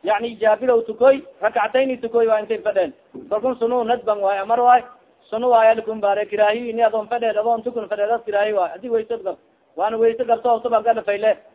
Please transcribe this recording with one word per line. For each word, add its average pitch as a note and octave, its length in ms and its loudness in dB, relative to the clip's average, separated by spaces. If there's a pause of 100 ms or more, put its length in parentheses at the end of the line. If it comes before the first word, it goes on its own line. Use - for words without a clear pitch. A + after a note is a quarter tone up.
yani, G#3+ 360 -2
Jaabirow A3+ 460 2
tukoy, C4 360 2 (200)
"rakcatayn A#3+ 580 0
tukoy," A3+ 280 0
waa A3 100 2
intay G#3+ 200 -4
fadheen. F#3+ 340 -2 (380)
Kalkun A3 280 -4
sunu A#3 260 -2
nadban A3 360 -2
waay, G3 180 0
amar A3 220 -2
waay, B3 220 4 (480)
sunu A#3 180 -2
waay, A3+ 220 6
alkun A3 300 -2
baare G3+ 260 0
kiraahi, G#3+ 440 0
ini A3+ 120 -2
adoon G#3+ 260 0
fadheed, A3+ 280 -2
adoon A3+ 260 -2
tukun A#3 260 -8
fadheed, G#3 220 -4
as A#3 160 -2
kiraahi G#3 260 0
waay. F3+ 220 -2
Hadii G3+ 160 -12
weyse A3+ 340 -4
gal, F#3 120 -8 (400)
waana G#3+ 220 -2
weyse A3+ 260 0
galto, A3+ 260 0
oo A3+ 120 2
sabab A3+ 220 0
gal A3+ 180 2
fayle. G3+ 340 0 (180)